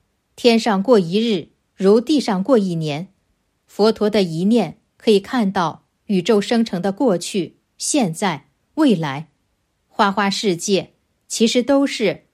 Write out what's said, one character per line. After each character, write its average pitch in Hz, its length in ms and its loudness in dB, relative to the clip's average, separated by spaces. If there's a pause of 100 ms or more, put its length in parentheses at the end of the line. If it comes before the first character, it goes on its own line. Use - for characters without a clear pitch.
(360)
天 233 220 4
上 208 240 0
过 233 160 4
一 185 220 0
日， 214 280 -2 (280)
如 202 240 4
地 269 200 0
上 190 220 -2
过 254 160 4
一 190 160 -2
年。 160 340 -6 (580)
佛 214 260 0
陀 214 160 0
的 208 140 0
一 165 220 -4
念 208 340 0 (180)
可 - 140 -2
以 202 80 6
看 196 340 -2
到 175 340 -4 (200)
宇 190 160 0
宙 202 180 2
生 233 240 0
成 190 160 -6
的 190 120 -2
过 220 260 0
去、 175 400 -8 (180)
现 220 360 -4
在、 170 360 -6 (260)
未 285 200 2
来。 156 340 -6 (600)
花 202 220 0
花 196 180 0
世 196 280 -2
界 180 380 -4 (340)
其 - 180 0
实 240 160 0
都 277 240 2
是 208 480 -4